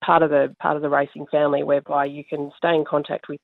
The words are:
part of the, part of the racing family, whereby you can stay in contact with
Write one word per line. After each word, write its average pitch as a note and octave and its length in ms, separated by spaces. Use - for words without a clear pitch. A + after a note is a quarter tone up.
part E3 160
of D#3+ 80
the, C#3 300
part D3+ 160
of D3 80
the D3 60
racing C#3+ 420
family, C#3+ 320
whereby C#3+ 420
you C#3+ 180
can C#3+ 320
stay E3+ 200
in D#3 100
contact - 420
with D3 160